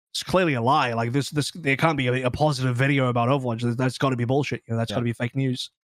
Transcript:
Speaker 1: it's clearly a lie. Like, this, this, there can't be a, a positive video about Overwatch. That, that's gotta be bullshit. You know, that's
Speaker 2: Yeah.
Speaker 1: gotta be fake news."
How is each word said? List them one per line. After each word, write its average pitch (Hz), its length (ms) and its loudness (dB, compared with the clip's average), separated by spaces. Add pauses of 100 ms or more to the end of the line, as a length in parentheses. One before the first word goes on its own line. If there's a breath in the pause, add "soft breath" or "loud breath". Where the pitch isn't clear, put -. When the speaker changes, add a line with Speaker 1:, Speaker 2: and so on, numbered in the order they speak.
(120)
Speaker 1:
it's - 120 -6
clearly 175 300 2
a 117 80 -2
lie. 131 320 2
Like, 117 180 -2
this, 139 180 0
this, 147 220 -4
there 143 240 0
can't 160 200 2
be 127 120 0
a, 127 180 0
a 120 60 2
positive 131 420 0
video 135 340 2
about 120 200 2
Overwatch. 127 340 0
That, 120 160 -2
that's 127 180 0
gotta 131 200 0
be 117 80 0
bullshit. 131 420 -2
You 117 80 -4
know, 113 40 -2
that's 113 120 -2
Speaker 2:
Yeah. - 60 -4
Speaker 1:
gotta 120 80 -2
be 117 80 -2
fake 123 240 -6
news." 131 340 -2 (280)